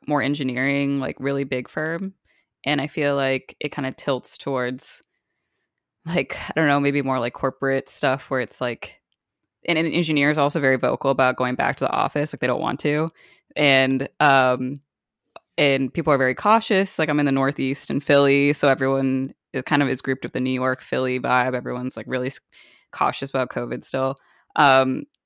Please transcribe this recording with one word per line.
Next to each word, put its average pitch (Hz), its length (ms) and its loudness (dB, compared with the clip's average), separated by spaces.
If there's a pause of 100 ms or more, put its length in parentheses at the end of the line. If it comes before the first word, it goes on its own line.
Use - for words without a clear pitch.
more 139 140 0
engineering, 139 800 -2
like, 135 200 -6
really 139 260 -2
big 127 240 -6
firm. 165 460 -6 (500)
And 143 160 0
I 147 60 -4
feel 143 280 -2
like 135 460 -2
it 147 100 -6
kinda 131 220 -6
tilts - 440 -6
towards, 127 640 -6 (1000)
like, 160 320 -2
I - 180 -10
don't 160 120 2
know, 143 120 4
maybe 143 220 0
more, 131 180 -2
like, 123 140 -4
corporate 135 560 -2
stuff 131 400 -2
where 131 120 0
it's, - 180 -8
like, - 420 -8 (640)
and, 165 120 0
and 165 140 0
engineers 151 440 2
are 151 40 2
also 147 200 2
very 131 160 4
vocal 131 340 0
about 127 260 2
going 127 180 -2
back 135 220 0
to - 80 -2
the - 60 -2
office. 147 420 -2
Like, - 80 -14
they 127 60 2
don't 123 140 0
want - 200 -2
to. 151 300 0 (440)
And, 135 540 2 (100)
um, 131 640 2 (760)
and 135 360 2
people 156 200 0
are 135 60 4
very 131 160 2
cautious. 208 640 2
Like, 156 100 0
I'm 151 100 2
in 143 80 2
the 135 60 2
Northeast 135 580 -2
in 139 100 -2
Philly, 143 520 6
so 143 160 4
everyone, 135 640 0 (200)
it 127 120 -4
kind 147 180 2
of 135 60 0
is - 120 -2
grouped 131 220 -2
with - 100 -8
the 127 80 -4
New 131 100 0
York, 127 300 -2
Philly 127 380 -2
vibe. 127 360 0
Everyone's, 123 420 -6
like, 110 120 -10
really 127 180 -2
s-, - 140 -8 (500)
cautious - 400 -2
about 127 180 -2
covid 123 360 -8
still. 131 320 -2 (400)
Um, 131 480 4 (200)